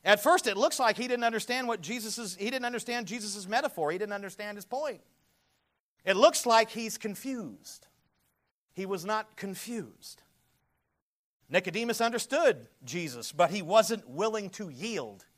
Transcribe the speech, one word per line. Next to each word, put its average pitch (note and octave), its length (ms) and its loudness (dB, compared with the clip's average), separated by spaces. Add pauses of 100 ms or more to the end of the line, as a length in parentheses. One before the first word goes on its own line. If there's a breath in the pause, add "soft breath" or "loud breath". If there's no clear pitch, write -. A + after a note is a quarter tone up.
At G#3 160 8
first, F4 240 6
it G3 100 0
looks C#4+ 220 2
like A3+ 180 4
he B3 120 -4
didn't A#3+ 160 0
understand A#3+ 420 0
what A3 140 -2
Jesus G#3+ 360 -8
is, G3 200 -8
he G3+ 120 -4
didn't B3+ 160 -4
understand A#3+ 440 -4
Jesus' G#3 400 -8
metaphor. G#3+ 420 0
He F3+ 80 -4
didn't G#3 140 -4
understand G3+ 440 -10
his G3+ 80 -14
point. C4+ 360 -6 (1040)
It F#3+ 120 4
looks C4 300 6
like A3+ 240 6
he's A3+ 260 -6
confused. G#3 920 -10 (840)
He F#3+ 140 -8
was F#3 180 -6
not G#3+ 320 -4
confused. G3 840 -10 (1300)
Nicodemus F#3+ 520 0
understood A#3 680 2 (160)
Jesus, B2+ 480 -8
but D#3 180 4
he G3 120 -6
wasn't G#3 460 2
willing G3+ 420 -4
to G3 180 -10
yield. C3+ 560 -8 (140)